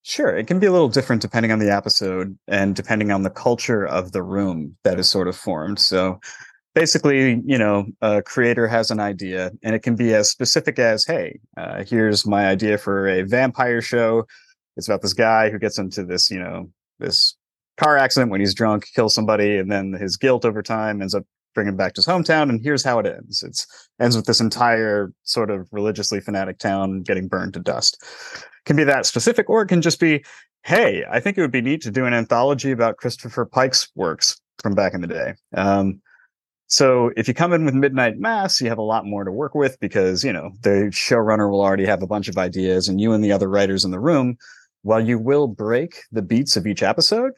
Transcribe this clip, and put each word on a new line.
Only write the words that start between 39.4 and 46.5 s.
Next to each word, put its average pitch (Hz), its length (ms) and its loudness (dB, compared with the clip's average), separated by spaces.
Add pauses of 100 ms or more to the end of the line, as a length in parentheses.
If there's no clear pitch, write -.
with 135 240 0
because, 92 440 0
you 85 100 -2
know, 82 180 -8 (100)
the 101 300 2
showrunner 107 580 2
will 98 120 2
already 98 240 2
have 95 180 0
a 90 40 -6
bunch 101 200 -4
of 95 100 -6
ideas, 92 520 0
and 95 120 0
you 113 120 2
and 107 100 2
the 101 80 2
other 98 180 2
writers 98 360 2
in 92 60 -4
the 92 80 -6
room, 127 380 0 (460)
while 110 180 2
you 113 160 0
will 139 300 2
break 113 640 -4
the 110 100 -2
beats 113 340 0